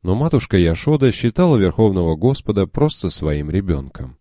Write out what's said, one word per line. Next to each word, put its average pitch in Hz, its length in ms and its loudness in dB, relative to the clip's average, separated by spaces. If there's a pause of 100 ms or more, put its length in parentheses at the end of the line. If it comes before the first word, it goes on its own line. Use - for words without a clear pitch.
Но 92 120 -2
матушка 139 420 0
Яшода 113 560 2
считала 147 460 2
Верховного 92 580 2
Господа 98 500 0
просто 139 440 -2
своим 76 400 -4
ребенком. 90 720 -6